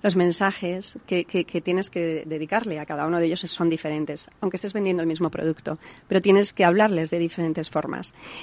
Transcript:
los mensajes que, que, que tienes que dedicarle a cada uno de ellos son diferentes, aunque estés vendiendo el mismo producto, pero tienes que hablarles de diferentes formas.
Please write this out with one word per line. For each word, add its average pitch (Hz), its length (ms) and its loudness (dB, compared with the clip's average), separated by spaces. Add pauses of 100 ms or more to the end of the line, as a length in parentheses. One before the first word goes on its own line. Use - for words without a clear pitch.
los 190 140 2
mensajes 185 880 0
que, 175 200 0
que, 180 200 -2
que 170 160 -4
tienes 180 300 -2
que 165 340 -2
dedicarle 156 540 -4
a 151 80 -8
cada 147 180 -4
uno 170 140 0
de 170 80 4
ellos 175 140 0
son 170 280 0
diferentes, 151 600 -4 (100)
aunque 185 160 -2
estés 190 180 -6
vendiendo 190 300 0
el 165 40 0
mismo 165 220 0
producto, - 480 -4 (300)
pero 190 160 2
tienes 202 300 4
que 190 120 4
hablarles 175 460 4
de 170 80 0
diferentes 165 500 -2
formas. 147 460 -4 (280)